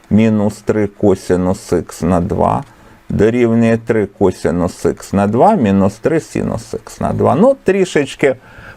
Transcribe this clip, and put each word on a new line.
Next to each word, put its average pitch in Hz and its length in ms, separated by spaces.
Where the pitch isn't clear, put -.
мінус 107 520
три 107 260
косинус 92 840
ікс - 280
на 90 200
два 90 420
дорівнює 113 760
три 110 200
косинус 87 800
ікс - 280
на 98 140
два 156 280
мінус 98 400
три 156 240
синус - 540
ікс - 280
на - 120
два. 107 220
Ну, 254 280
трішечки 151 720